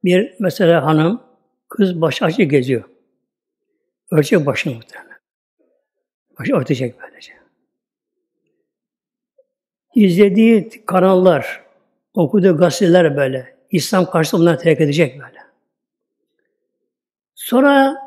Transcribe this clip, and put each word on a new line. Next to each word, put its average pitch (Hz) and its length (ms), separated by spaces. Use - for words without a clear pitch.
Bir 185 360
mesela 170 460
hanım, 156 380
kız 180 320
başı 160 240
açık 165 260
geziyor. 127 320
Örtecek 151 340
başını 143 280
muhtemelen. - 440
Başı 285 160
örtecek 127 460
böylece. - 320
İzlediği 202 920
kanallar, 185 800
okuduğu 175 440
gazeteler 170 600
böyle, 131 400
İslam 185 340
karşıtı 160 320
bunları 165 200
terk 165 240
edecek 143 380
böyle. - 200
Sonra 269 600